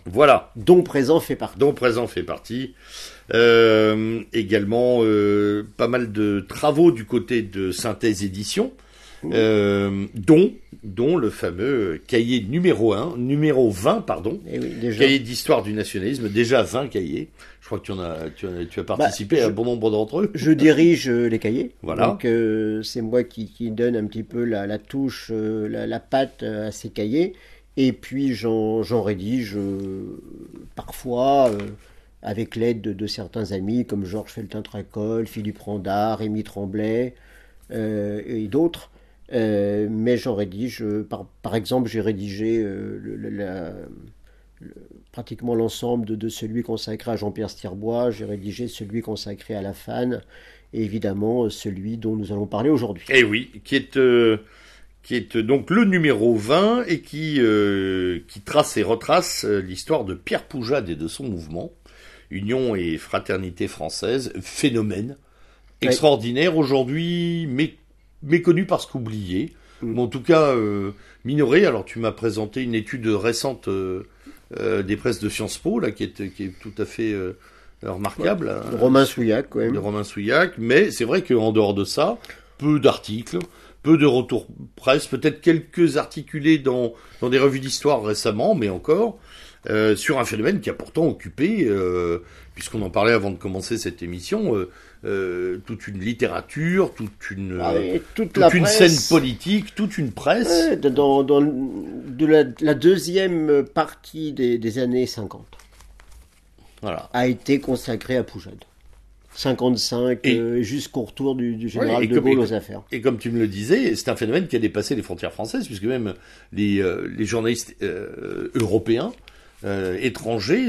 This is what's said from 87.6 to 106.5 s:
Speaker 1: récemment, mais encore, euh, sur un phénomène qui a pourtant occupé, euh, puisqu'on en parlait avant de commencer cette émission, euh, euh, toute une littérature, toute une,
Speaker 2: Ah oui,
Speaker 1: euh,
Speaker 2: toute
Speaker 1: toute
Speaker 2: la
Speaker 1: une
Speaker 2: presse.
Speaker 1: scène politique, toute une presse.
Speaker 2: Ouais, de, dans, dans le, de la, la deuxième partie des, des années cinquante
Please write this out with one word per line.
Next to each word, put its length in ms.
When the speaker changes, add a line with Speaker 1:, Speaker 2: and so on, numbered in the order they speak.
Speaker 1:
récemment, 500
mais 140
encore, 500
euh, 280
sur 220
un 60
phénomène 360
qui 80
a 40
pourtant 340
occupé, 600
euh, 520
puisqu'on 280
en 80
parlait 240
avant 180
de 60
commencer 400
cette 260
émission, 520
euh, 140
euh, 600
toute 220
une 120
littérature, 920
toute 380
une, 300
Speaker 2:
Ah 120
oui, 180
Speaker 1:
euh, 80
Speaker 2:
toute 200
Speaker 1:
toute 40
Speaker 2:
la 160
Speaker 1:
une 100
Speaker 2:
presse. 140
Speaker 1:
scène 400
politique, 560
toute 240
une 140
presse. 580
Speaker 2:
Ouais, 80
de, 120
dans, 340
dans 160
le, 120
de 180
la, 180
la 120
deuxième 920
partie 680
des, 240
des 220
années 260
cinquante 520